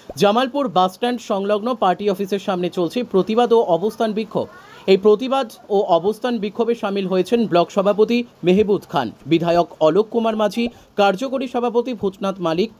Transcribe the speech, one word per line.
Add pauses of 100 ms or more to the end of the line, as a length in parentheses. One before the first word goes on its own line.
জামালপুর
বাসস্ট্যান্ড
সংলগ্ন
পার্টি
অফিসের
সামনে
চলছে
প্রতিবাদ
ও (160)
অবস্থান
বিক্ষোভ। (400)
এই
প্রতিবাদ (220)
ও (120)
অবস্থান
বিক্ষোভে
সামিল
হয়েছেন
ব্লক
সভাপতি (260)
মেহবুদ
খান, (180)
বিধায়ক (120)
অলোক
কুমার
মাঝি, (340)
কার্যকরী
সভাপতি
ভূতনাথ
মালিক, (100)